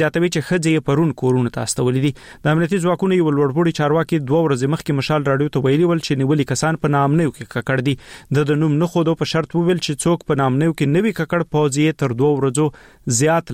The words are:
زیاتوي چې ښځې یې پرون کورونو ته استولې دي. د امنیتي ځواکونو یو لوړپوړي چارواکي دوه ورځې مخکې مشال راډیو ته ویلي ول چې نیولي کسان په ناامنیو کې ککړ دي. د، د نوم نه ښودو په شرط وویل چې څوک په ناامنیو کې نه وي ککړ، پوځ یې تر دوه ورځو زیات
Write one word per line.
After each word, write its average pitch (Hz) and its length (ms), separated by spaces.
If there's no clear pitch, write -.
زیاتوي 170 280
چې 170 200
ښځې 165 260
یې 147 120
پرون 151 240
کورونو 127 340
ته 120 120
استولې 127 360
دي. 147 80
د 151 80
امنیتي 165 320
ځواکونو 185 340
یو 165 140
لوړپوړي 147 460
چارواکي 156 500
دوه 156 160
ورځې 139 300
مخکې 151 260
مشال 147 300
راډیو 139 260
ته 131 100
ویلي 151 240
ول 165 160
چې 135 160
نیولي 139 300
کسان 156 320
په 147 100
ناامنیو 143 400
کې - 100
ککړ 127 240
دي. 135 60
د، 147 140
د 147 120
نوم 151 220
نه 170 80
ښودو 165 300
په 147 100
شرط 160 240
وویل 170 280
چې 151 80
څوک 170 260
په 139 120
ناامنیو 139 360
کې 143 160
نه 185 140
وي 196 100
ککړ، 170 220
پوځ 151 160
یې 156 220
تر 123 180
دوه 147 160
ورځو 135 800
زیات 156 360